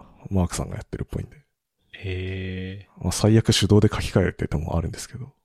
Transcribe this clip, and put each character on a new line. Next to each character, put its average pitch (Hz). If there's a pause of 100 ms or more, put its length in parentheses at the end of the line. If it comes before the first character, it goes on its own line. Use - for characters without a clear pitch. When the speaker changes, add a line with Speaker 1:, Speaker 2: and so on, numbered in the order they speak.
(300)
Speaker 1:
マ 95
ー 85
ク -
さ -
ん -
が 90
や -
っ -
て -
る -
っ -
ぽ -
い -
ん -
で。 - (560)
Speaker 2:
へ 92
ー。 -
Speaker 1:
ま 92
あ、 -
最 110
悪 -
手 104
動 104
で 107
書 -
き -
換 101
え -
る 87
っ -
て -
手 -
も 80
あ 82
る -
ん -
で -
す -
け -
ど。 - (100)